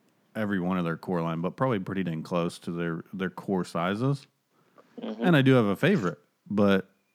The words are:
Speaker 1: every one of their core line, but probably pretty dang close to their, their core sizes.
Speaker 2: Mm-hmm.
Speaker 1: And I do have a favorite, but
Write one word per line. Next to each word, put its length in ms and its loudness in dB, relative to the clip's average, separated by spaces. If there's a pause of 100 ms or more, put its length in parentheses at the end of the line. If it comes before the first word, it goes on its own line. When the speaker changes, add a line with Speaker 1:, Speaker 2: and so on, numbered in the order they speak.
(360)
Speaker 1:
every 240 -2
one 180 -2
of 80 -2
their 120 -2
core 240 -4
line, 200 -4
but 140 -4
probably 240 0
pretty 240 -4
dang 180 -4
close 380 -4
to 120 -8
their, 400 -4
their 200 -4
core 340 -4
sizes. 640 -2 (760)
Speaker 2:
Mm-hmm. 220 -8
Speaker 1:
And 120 4
I 60 6
do 120 6
have 120 6
a 100 0
favorite, 440 0 (300)
but 380 4 (280)